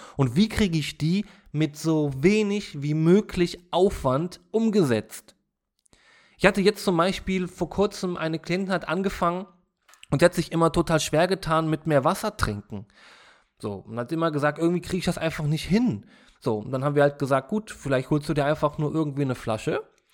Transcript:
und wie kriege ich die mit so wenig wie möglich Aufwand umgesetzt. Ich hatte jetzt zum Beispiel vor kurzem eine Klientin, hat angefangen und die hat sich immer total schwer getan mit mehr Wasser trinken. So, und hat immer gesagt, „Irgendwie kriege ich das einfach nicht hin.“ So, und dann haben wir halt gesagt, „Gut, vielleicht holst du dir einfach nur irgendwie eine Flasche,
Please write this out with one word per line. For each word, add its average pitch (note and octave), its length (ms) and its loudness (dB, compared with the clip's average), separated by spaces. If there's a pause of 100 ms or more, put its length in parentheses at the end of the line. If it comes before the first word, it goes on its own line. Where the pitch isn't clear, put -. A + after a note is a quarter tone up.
(160)
und B2 180 2
wie G#3 140 4
kriege E3+ 320 0
ich - 180 -8
die F3+ 280 -2 (260)
mit D3+ 240 -2
so D#3 400 0
wenig G3+ 680 2
wie D3 120 -2
möglich F3 680 4 (100)
Aufwand E3 680 0 (100)
umgesetzt. F#3+ 840 0 (1000)
Ich - 60 0
hatte G3+ 160 4
jetzt G#3 240 2
zum F#3 120 2
Beispiel F#3 500 0
vor F3 240 -6
kurzem F#3+ 460 -2
eine D#3+ 240 -4
Klientin, F#3 320 -4
hat F3 160 -4
angefangen F#3 580 -2 (640)
und C#3+ 120 2
die - 20 6
hat F3 100 6
sich - 180 -4
immer E3 200 2
total E3 280 2
schwer D#3 260 2
getan D#3+ 420 -2
mit D#3 180 -2
mehr C#3+ 180 4
Wasser F#3+ 320 -2
trinken. G#2 500 -8 (720)
So, G#2 160 -8
und A2 240 -12
hat B2 140 -6
immer E3 180 -2
gesagt, D3 280 -2
„Irgendwie E3+ 220 0
kriege F3+ 180 -6
ich D#3 60 -6
das - 140 -2
einfach D#3+ 260 -4
nicht D3+ 200 -2
hin.“ G3 420 0 (340)
So, A2 180 -2
und G#2 120 -8
dann C3 140 -4
haben D3 100 0
wir C#3+ 80 6
halt C#3+ 160 2
gesagt, C3+ 300 0
„Gut, G#3+ 220 -4
vielleicht C3 400 -4
holst D3+ 180 0
du E3 60 0
dir C#3+ 100 2
einfach D3+ 340 0
nur D3+ 160 -2
irgendwie D3 280 -2
eine B2+ 120 0
Flasche, A#2+ 480 -4 (320)